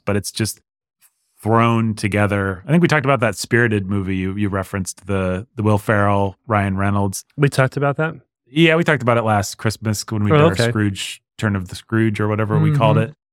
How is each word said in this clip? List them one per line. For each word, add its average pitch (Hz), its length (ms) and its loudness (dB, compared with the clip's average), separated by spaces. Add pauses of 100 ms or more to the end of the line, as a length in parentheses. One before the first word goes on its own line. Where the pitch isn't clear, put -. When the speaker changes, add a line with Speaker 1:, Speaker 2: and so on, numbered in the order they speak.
Speaker 1:
but 101 100 -2
it's 101 160 -6
just - 300 -6 (800)
thrown 113 540 2
together. 101 720 -2
I 139 40 -2
think 170 100 4
we 175 60 4
talked 151 180 2
about 135 160 2
that 110 140 0
Spirited 110 520 0
movie 95 280 -2
you, 92 200 -4
you 104 140 -2
referenced, 95 580 -6
the, 95 480 -4
the 110 80 -4
Will 107 140 4
Ferrell, 101 580 0 (120)
Ryan 101 300 0
Reynolds. 101 480 -2 (100)
Speaker 2:
We 143 140 2
talked 135 280 0
about 143 200 -2
that? 156 180 -4 (320)
Speaker 1:
Yeah, 160 280 4
we 170 80 2
talked 160 180 0
about 117 160 2
it 113 60 0
last 107 340 0
Christmas 110 520 -4
when 110 140 -4
we 104 80 0
Speaker 2:
Oh, 156 60 4
Speaker 1:
did 147 60 6 (100)
Speaker 2:
okay. 95 120 0
Speaker 1:
our 117 40 0
Scrooge, 104 520 -4 (160)
Turn 107 180 -2
of 92 140 -6
the - 60 -14
Scrooge 110 440 -2
or 107 80 -2
whatever 107 320 0
we 104 160 2
called 110 220 4
Speaker 3:
Mm-hmm. 113 140 0
Speaker 1:
it. - 40 -20 (180)